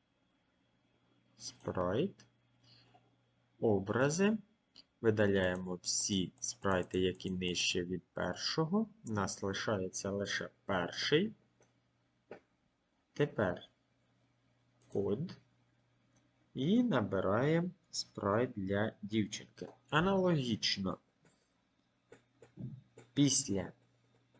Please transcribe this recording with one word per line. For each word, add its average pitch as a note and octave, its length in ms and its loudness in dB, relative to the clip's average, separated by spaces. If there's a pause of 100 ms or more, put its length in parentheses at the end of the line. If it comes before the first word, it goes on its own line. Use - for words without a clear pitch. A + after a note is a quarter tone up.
(1400)
Спрайт. G2 920 -4 (1300)
Образи. B2+ 760 2 (640)
Видаляємо F#2 800 2
всі - 580 -2
спрайти, F#2 600 0
які F#2 300 -2
нижче F2+ 540 -2
від F2+ 180 -4
першого. D#3+ 880 -2 (200)
У A2+ 40 -4
нас G2 300 -2
лишається F#2+ 680 -2
лише G2 400 -4 (140)
перший. D3 680 0 (1800)
Тепер G#2 560 -2 (1200)
код. G#2 480 -4 (1200)
І F3 280 2
набираємо B2+ 880 2 (200)
спрайт G#2 680 0
для G2 360 0 (100)
дівчинки. - 680 -4 (220)
Аналогічно, D3 1080 2 (2250)
після G#2 580 2 (680)